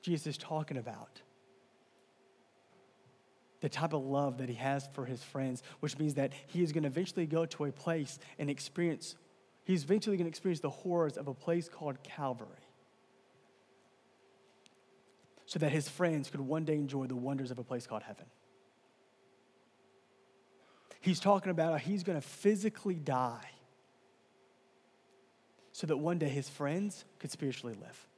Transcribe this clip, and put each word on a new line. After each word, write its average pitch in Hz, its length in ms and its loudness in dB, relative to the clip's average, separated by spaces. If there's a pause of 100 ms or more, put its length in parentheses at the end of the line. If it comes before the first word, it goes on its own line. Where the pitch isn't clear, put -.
Jesus 165 240 0
is 147 120 -4
talking 151 400 -2
about 110 420 -10 (2500)
the 156 80 0
type 151 240 0
of 147 120 2
love 139 340 2
that 127 100 -2
he 123 60 -2
has 135 400 0
for 135 100 -4
his 123 180 -6
friends, 131 400 -2 (180)
which - 180 -4
means 151 160 2
that 135 180 2 (140)
he 175 160 2
is 156 100 4
gonna 156 160 2
eventually 170 380 0
go 160 200 4
to 151 180 -4
a 143 80 0
place 160 460 -2 (200)
and 147 100 0
experience, - 680 0 (480)
he's 180 200 4
eventually 202 320 4
gonna 170 120 2
experience 165 320 0
the 139 100 0
horrors 170 480 2
of 143 100 -4
a 135 60 -4
place 170 340 0
called 143 340 -6
Calvary, 123 460 -4 (3000)
so - 140 -4
that 151 140 4
his 151 160 2
friends 160 420 2
could 143 100 -6
one 151 240 0
day 156 120 2
enjoy 139 300 0
the 127 100 -2
wonders 131 340 -2
of 123 80 -6
a 123 60 -6
place 123 220 -6
called 107 160 -4
heaven. 98 240 -14 (2750)
He's 185 200 4
talking 190 300 6
about 165 220 4
how 151 60 4
he's 185 240 0
gonna 170 180 0
physically 208 760 0
die 127 560 0 (2250)
so - 140 -6
that 151 100 4
one 165 220 2
day 151 100 2
his 135 200 0
friends 175 560 -2 (140)
could - 120 -8
spiritually 127 440 -4
live 120 420 -16